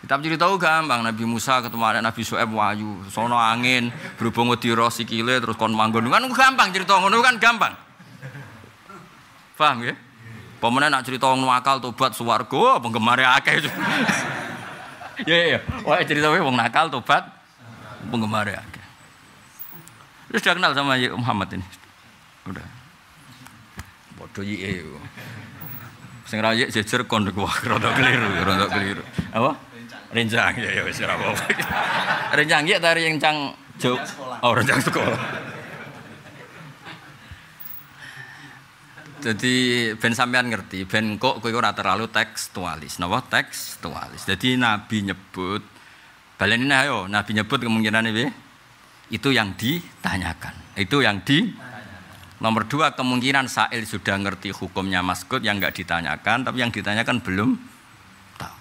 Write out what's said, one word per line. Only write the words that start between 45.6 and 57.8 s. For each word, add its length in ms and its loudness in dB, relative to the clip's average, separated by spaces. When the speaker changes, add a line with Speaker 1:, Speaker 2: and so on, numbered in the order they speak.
Speaker 1:
baleni 320 2
ayo, 380 2
Nabi 260 -2
nyebut 240 0
kemungkinan 560 0
piye? 160 0
Itu 240 0
yang 240 0
ditanyakan. 1200 -6
Itu 240 0
yang 240 2
di 240 2
nomor 300 0
dua, 240 0
kemungkinan 560 0
sa'il 340 0
sudah 380 -2
ngerti 320 -4
hukumnya 480 -2
maskut 400 -2
yang 160 0
nggak 180 -2
ditanyakan, 720 -2
tapi 160 -4
yang 80 0
ditanyakan 500 -2
belum 300 0